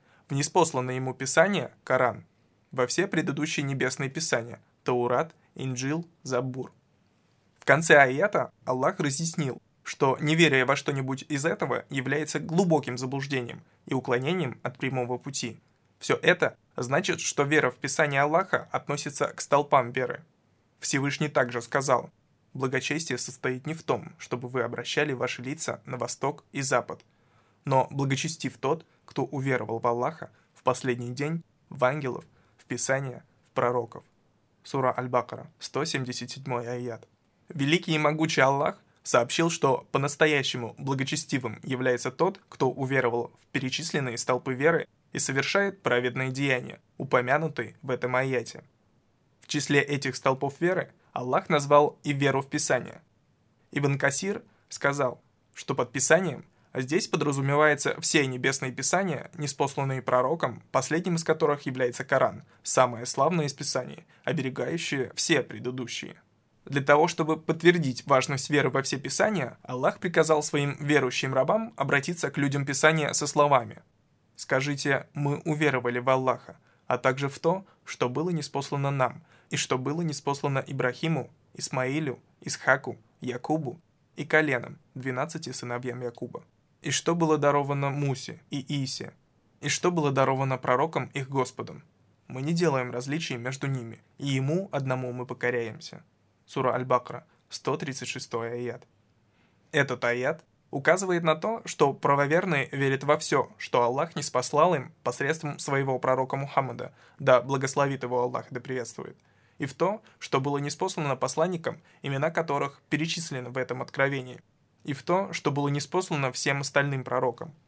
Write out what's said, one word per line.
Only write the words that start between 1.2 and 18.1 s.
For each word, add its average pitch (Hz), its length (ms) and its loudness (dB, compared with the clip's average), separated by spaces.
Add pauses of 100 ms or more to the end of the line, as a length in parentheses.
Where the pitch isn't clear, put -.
Коран, 127 420 2 (460)
во 127 140 0
все 175 220 0
предыдущие 156 560 -2
небесные 135 460 -2
писания, 120 520 -4 (220)
Таурат, 123 520 0 (200)
Инджил, 135 520 -4 (160)
Забур. 131 480 -4 (880)
В - 60 -20
конце 151 320 8
аята 139 540 4 (140)
Аллах 131 340 0
разъяснил, 151 600 -2 (220)
что 135 380 2
неверие 151 460 4
во 139 100 2
что-нибудь 135 540 -4
из 143 160 -2
этого 165 440 -2
является 139 500 -4
глубоким 160 580 0
заблуждением 135 680 -6 (220)
и - 80 -6
уклонением 131 680 -2
от 127 160 -8
прямого 127 400 -4
пути. 123 420 -8 (380)
Всё - 240 0
это - 340 4 (200)
значит, 156 460 -2
что - 220 0
вера 139 280 4
в - 60 -20
Писание 143 440 2